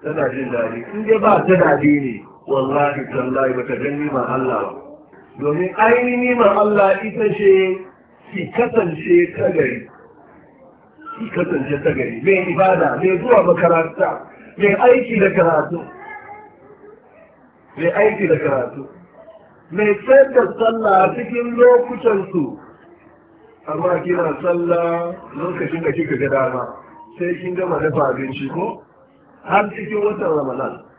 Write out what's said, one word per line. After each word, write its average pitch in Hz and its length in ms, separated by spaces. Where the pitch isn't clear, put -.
tana 151 280
jin 127 200
daɗi. 117 340
In 214 120
dai 220 120
ba 196 280
ta 185 80
da 160 220
addini, 143 500
wallahi 139 680
tallahi 131 420
ba 123 100
ta 127 120
gan 143 240
ni'imar 139 260
Allah 123 360
ba. 92 200
Domin 160 400
ainihin 247 460
ni'imar 240 360
Allah 208 460
ita 220 320
ce 190 440
ki - 240
kasance 175 840
ta 175 160
gari. 135 380
Ki 220 120
kasance 143 520
ta 160 80
gari. 117 320
Mai 180 300
ibada, 180 440
mai 185 220
zuwa 220 240
makaranta, 170 880
mai 196 180
aiki 240 440
da 190 120
karatu. 165 520
Mai 165 140
aiki 202 380
da 160 100
karatu. 139 500
Mai 202 240
tsayar 269 380
da 240 220
sallah 220 480
a 190 120
cikin 240 420
lokutansu. 233 1000
Amma 170 340
kina 170 400
sallah 170 760
lokacin 165 480
da 156 80
kika 156 260
ga 135 120
dama. 127 480
Sai 175 220
kin 180 140
gama 175 260
dafa 151 280
abinci 131 460
ko? 190 300
Har 208 260
cikin 214 280
watan 202 320
Ramadan. 135 540